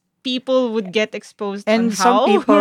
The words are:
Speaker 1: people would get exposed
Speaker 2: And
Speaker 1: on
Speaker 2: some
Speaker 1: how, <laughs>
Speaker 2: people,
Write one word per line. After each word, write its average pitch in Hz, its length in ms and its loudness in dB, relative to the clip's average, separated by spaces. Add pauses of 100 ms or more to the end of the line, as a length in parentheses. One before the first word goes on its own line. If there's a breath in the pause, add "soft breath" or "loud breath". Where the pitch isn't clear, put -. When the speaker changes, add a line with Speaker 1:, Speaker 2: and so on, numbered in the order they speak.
(240)
Speaker 1:
people 254 500 -2
would 196 180 -6
get 214 240 -4
exposed 202 520 -10
Speaker 2:
And 226 220 0
Speaker 1:
on - 20 -2
Speaker 2:
some 196 220 2
Speaker 1:
how, 226 120 2
<laughs> 370 60 2
Speaker 2:
people, 240 300 2